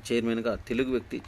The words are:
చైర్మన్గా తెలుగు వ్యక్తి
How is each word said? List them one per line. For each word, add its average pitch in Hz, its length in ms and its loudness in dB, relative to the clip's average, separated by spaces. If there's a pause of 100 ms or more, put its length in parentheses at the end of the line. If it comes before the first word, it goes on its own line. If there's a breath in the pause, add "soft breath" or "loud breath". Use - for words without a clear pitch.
(120)
చైర్మన్గా 113 440 2
తెలుగు 131 360 0
వ్యక్తి 117 360 -2